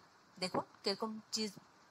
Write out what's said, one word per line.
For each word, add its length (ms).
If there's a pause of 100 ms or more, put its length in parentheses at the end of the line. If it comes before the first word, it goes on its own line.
(400)
দেখুন 220 (220)
কিরকম 360 (120)
cheese 200 (400)